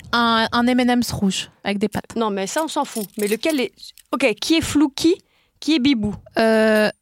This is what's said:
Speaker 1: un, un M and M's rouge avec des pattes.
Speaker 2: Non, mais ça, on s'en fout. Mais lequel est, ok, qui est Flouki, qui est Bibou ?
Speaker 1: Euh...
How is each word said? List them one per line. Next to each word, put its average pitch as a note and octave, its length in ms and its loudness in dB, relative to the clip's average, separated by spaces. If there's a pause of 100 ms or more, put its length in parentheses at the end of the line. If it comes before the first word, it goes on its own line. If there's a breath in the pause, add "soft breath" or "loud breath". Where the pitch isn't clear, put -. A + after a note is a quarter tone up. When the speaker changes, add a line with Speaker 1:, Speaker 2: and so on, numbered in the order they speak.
(120)
Speaker 1:
un, A#3 400 2
un A#3+ 140 2
M B3 140 2
and B3 180 2
M's A#3+ 140 -2
rouge - 380 -2 (140)
avec G3+ 140 -2
des G3+ 100 0
pattes. - 280 -10
Speaker 2:
Non, A3+ 140 0
mais G3 160 -4
ça, D4+ 180 -2
on D#4 40 -6
s'en C#4+ 160 -4
fout. G#3 220 -8 (120)
Mais G#3 100 -2
lequel C#4 320 -2
est, - 120 -4 (400)
ok, B3 280 0
qui - 140 0
est E4 60 2
Flouki, D4+ 560 2 (440)
qui D4 140 0
est E4 40 2
Bibou ? A#3 360 0 (240)
Speaker 1:
Euh... A3 520 4 (120)